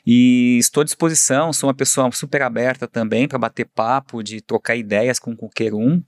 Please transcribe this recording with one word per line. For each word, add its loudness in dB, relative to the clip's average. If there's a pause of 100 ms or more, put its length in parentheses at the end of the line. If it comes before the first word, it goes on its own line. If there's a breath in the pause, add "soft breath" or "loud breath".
E 6
estou 0
à 4
disposição, 0
sou -2
uma 0
pessoa 0
super -4
aberta -4
também -2
pra -6
bater -4
papo, -4
de -12
trocar -2
ideias -2
com -10
qualquer -6
um. 2